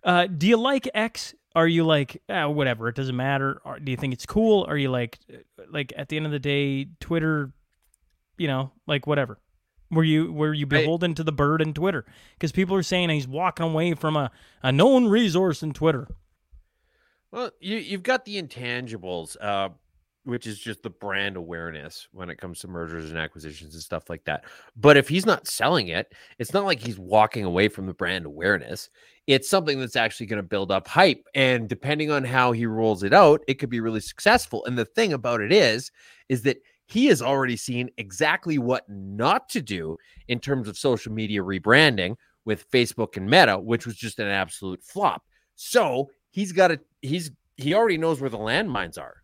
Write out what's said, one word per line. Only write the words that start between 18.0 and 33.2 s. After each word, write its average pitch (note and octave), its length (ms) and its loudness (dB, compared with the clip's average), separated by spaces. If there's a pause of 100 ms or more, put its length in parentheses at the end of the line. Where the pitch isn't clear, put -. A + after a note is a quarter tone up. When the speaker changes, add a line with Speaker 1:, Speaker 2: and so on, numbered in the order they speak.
Speaker 2:
got B3+ 220 -2
the G3+ 160 -8
intangibles, A#2 1000 -8
uh, G2 300 -2 (540)
which A#2+ 240 -6
is G#2 100 -10
just A2 260 -12
the A2+ 60 -10
brand G2 460 -6
awareness E2 760 -12
when F2+ 160 -14
it E2 80 -12
comes F2 240 -14
to F#2 60 -16
mergers E2 440 -10
and E2 80 -6
acquisitions D#2 560 -12
and D#2+ 80 -16
stuff - 260 -10
like E2 140 -12
that. D2 220 -6 (300)
But C#3+ 220 8
if C3+ 120 2
he's F#3 160 -2
not G3+ 220 0
selling B2 420 0
it, E2+ 240 -6 (260)
it's A#2 140 -8
not G3+ 120 0
like E3+ 140 0
he's A2 180 -8
walking G#2+ 480 2
away F#2 220 2
from G2 200 -4
the F2+ 60 -8
brand F2+ 320 -4
awareness. D#2 640 -2 (380)
It's - 220 4
something D#3 320 0
that's B2 160 -6
actually A2+ 300 -2
gonna G#2 160 -4
build G2 280 -4
up F#2+ 160 -2
hype. F3 380 4 (100)
And B2+ 320 2
depending D3+ 420 -4
on C#3+ 140 0
how B2+ 300 4
he A#2 120 -2
rolls A2 380 0
it G2+ 100 2
out, D#3 360 10